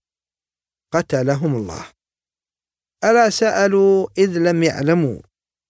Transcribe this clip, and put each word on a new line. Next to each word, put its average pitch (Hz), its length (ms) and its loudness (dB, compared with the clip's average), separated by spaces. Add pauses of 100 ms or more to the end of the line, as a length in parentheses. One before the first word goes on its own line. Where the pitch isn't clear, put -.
(920)
قتلهم 143 640 -2
الله. 87 300 -10 (1160)
ألا 226 260 4
سألوا 196 800 2 (100)
إذ 185 200 0
لم 170 260 0
يعلموا، 151 580 0 (480)